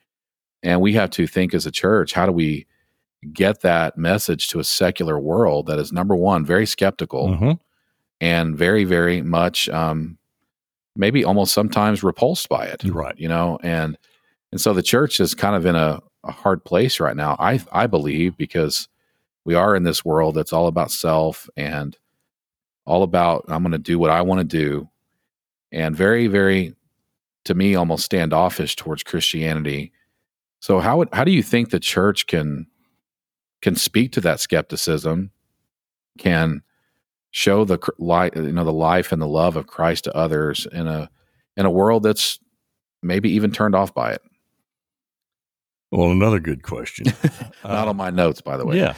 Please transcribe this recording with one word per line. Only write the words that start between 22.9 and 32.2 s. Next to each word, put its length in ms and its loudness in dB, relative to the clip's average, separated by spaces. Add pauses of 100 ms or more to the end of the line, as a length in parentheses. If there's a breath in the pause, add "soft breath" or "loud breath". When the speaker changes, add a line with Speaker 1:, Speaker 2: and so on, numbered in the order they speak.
Speaker 1:
about, 440 0
"I'm 160 -2
gonna 140 0
do 200 -2
what 120 2
I 120 4
wanna 220 2
do," 460 -2 (800)
and 240 -4
very, 320 2
very, 480 2 (720)
to 80 0
me, 220 2
almost 280 0
standoffish 720 0
towards 280 -8
Christianity. 920 -4 (640)
So 200 2
how 180 2
would, 160 0
how 100 0
do 80 4
you 120 4
think 260 0
the 100 0
church 480 0